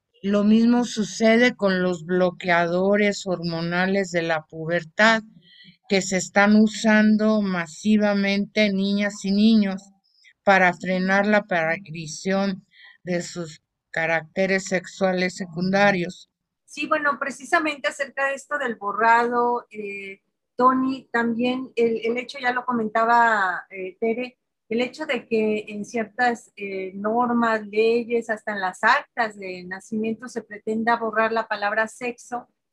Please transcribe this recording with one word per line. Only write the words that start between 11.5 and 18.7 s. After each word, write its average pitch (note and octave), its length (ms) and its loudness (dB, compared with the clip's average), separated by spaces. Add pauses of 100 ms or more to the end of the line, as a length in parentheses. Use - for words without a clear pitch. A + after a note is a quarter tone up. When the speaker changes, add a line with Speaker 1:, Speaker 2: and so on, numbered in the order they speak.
Speaker 1:
de F3 180 -4
sus E3 400 -12 (300)
caracteres E3 760 -2
sexuales F#3 680 -2
secundarios. F#3 960 0 (360)
Speaker 2:
Sí, D4 220 -10
bueno, D4+ 320 -2
precisamente C#4+ 720 -4
acerca C4+ 380 -6
de C#4 80 -4
esto C#4+ 220 -8
del B3 180 -4